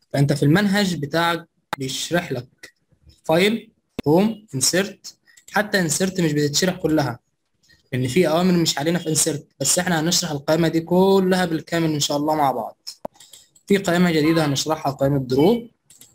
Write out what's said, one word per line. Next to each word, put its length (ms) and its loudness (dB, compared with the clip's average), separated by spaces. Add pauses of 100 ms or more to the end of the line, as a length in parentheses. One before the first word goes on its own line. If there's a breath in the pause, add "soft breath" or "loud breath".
(140)
فأنت 200 2
في 100 -2
المنهج 520 2
بتاعك 540 -4 (280)
بيشرح 540 -6
لك 420 -14 (500)
فايل، 480 0 (360)
هوم، 480 2
insert. 640 -4 (340 soft breath)
حتى 280 0
insert 420 -2
مش 120 2
بتتشرح 420 0
كلها، 440 -2 (720 soft breath)
لأن 160 -2
في 200 2
أوامر 260 2
مش 240 0
علينا 220 -2
في 100 -6
insert، 380 -2 (120)
بس 200 -2
إحنا 200 0
هنشرح 320 -2
القائمة 360 0
دي 140 0
كلها 640 2
بالكامل 480 -2
إن 60 -2
شاء 180 -2
الله 180 0
مع 160 2
بعض. 380 -8 (800 loud breath)
في 100 4
قائمة 340 2
جديدة 340 2
هنشرحها، 460 -2
قائمة 260 0
درو، 500 2 (480)